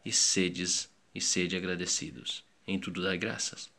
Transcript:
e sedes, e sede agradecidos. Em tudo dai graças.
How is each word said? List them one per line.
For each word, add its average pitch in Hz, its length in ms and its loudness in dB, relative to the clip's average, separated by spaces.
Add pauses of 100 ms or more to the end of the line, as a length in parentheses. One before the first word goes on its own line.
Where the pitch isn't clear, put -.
e 110 60 -4
sedes, 90 760 2 (260)
e - 60 -4
sede 90 340 2
agradecidos. 90 880 -4 (240)
Em 95 120 0
tudo 90 220 -4
dai 92 160 0
graças. - 600 -4